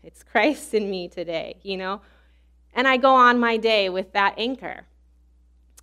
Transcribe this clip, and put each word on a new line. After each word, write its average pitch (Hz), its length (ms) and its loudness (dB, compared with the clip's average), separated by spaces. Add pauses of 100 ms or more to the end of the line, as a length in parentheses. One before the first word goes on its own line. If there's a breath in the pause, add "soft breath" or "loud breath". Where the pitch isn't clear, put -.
It's - 200 -20
Christ - 520 -2
in 202 160 -2
me 180 180 -8
today, 165 540 -10
you 196 160 -8
know? 190 240 -8 (720 soft breath)
And 254 120 0
I 262 120 2
go 262 160 6
on 247 260 6
my 233 160 0
day 220 320 0
with 185 240 -6
that 196 240 2
anchor. 233 480 -10 (1000)